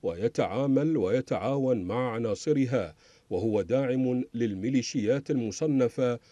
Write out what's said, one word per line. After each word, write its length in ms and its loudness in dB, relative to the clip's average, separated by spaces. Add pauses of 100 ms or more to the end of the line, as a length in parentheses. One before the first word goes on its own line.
ويتعامل 960 0
ويتعاون 840 0
مع 280 -2
عناصرها، 840 0 (340)
وهو 320 0
داعم 600 0 (100)
للميليشيات 960 0
المصنفة 880 0 (120)